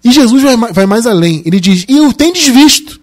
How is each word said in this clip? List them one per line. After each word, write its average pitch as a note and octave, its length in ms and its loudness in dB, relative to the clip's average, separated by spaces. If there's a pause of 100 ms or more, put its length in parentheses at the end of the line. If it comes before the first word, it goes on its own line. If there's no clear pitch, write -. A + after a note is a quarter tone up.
E A#3+ 80 0
Jesus C4 320 2
vai C4 140 2
ma-, A#3 160 -4
vai F#3+ 120 0
mais A3 220 -2
além. E3+ 380 -2
Ele F3+ 160 -2
diz: F3+ 260 -2
"E C#4+ 140 2
o D4 100 2
tendes E4+ 380 -2
visto." C4+ 520 0